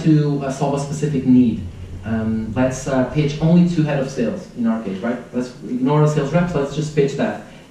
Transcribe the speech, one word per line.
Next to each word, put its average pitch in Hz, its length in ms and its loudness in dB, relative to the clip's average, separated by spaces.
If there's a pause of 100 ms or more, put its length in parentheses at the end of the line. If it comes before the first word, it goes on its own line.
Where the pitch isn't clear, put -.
to, 147 420 4
uh, 131 60 -4
solve 131 240 -2
a 147 40 -2
specific 147 460 -2
need. 123 380 6 (420)
Um, 110 480 -2
let's, 127 340 -2
uh, 131 220 0
pitch 147 320 -2
only 170 340 6
to 156 80 2
head 147 160 0
of 120 100 -4
sales, 110 460 -4
in 120 120 -2
our 113 160 0
case, 95 160 -6
right? 117 180 -4 (160)
Let's 123 160 -4 (140)
ignore 143 380 2
the 151 60 6
sales - 240 0
reps, 175 220 2
let's 139 220 -2
just 156 200 -4
pitch 139 180 2
that 117 300 -4 (280)